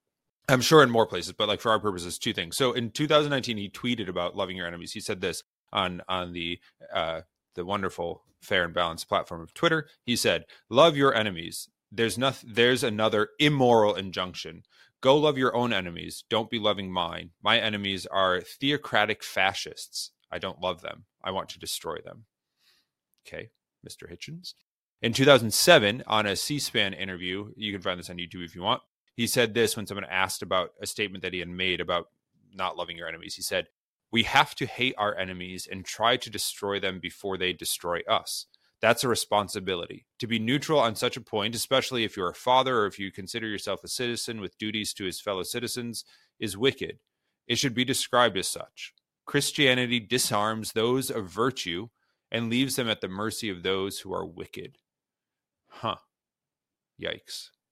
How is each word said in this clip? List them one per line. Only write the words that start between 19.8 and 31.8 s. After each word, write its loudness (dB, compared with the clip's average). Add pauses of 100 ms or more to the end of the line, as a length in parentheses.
I -8
don't -8
love -4
them. -14 (140)
I -6
want -6
to -16
destroy -8
them." -20 (1000)
Okay, -14 (320)
Mister -18
Hitchens. -16 (480)
In 0
two 4
thousand 8
seven, 8
on 4
a 0
C -4
span -2
interview, -6
you -6
can -8
find -4
this -14
on -12
YouTube -10
if -16
you -10
want, 0 (340)
he 0
said 2
this 2
when -10
someone -8
asked -2
about 0 (100)
a -10
statement -6
that -6
he -6
had -8
made -2